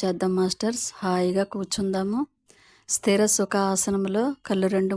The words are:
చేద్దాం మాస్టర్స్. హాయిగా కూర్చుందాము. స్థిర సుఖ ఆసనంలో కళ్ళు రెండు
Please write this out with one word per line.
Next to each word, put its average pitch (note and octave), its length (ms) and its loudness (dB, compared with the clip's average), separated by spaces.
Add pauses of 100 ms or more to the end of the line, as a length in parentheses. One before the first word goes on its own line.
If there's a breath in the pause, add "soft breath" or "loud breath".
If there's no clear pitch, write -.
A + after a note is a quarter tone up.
చేద్దాం F#3 380 0
మాస్టర్స్. G#3+ 440 -2 (200)
హాయిగా F#3 500 0
కూర్చుందాము. G3 680 -4 (720 soft breath)
స్థిర G3+ 380 2
సుఖ G#3 300 0
ఆసనంలో G3 680 0 (220)
కళ్ళు F#3+ 280 0
రెండు F#3+ 220 0